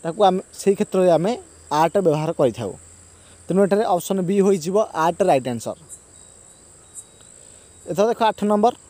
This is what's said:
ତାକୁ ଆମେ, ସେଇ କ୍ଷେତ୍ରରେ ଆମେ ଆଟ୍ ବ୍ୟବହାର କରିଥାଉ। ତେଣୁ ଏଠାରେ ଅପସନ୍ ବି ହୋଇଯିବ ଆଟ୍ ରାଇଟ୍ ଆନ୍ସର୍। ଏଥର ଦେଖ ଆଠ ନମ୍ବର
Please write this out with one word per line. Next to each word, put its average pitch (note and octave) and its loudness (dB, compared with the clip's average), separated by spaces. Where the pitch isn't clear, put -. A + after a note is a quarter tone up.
ତାକୁ E3+ 0
ଆମେ, F#3 2
ସେଇ G3 0
କ୍ଷେତ୍ରରେ F#3+ 0
ଆମେ G3 0
ଆଟ୍ G3+ 2
ବ୍ୟବହାର D#3 0
କରିଥାଉ। A#2 -2
ତେଣୁ F#3 2
ଏଠାରେ G3+ 0
ଅପସନ୍ F#3+ -2
ବି F#3+ 0
ହୋଇଯିବ F#3+ 0
ଆଟ୍ E3 -2
ରାଇଟ୍ C#3 2
ଆନ୍ସର୍। A#2 -8
ଏଥର F#3 0
ଦେଖ A#3 -2
ଆଠ G#3+ 0
ନମ୍ବର G#3 2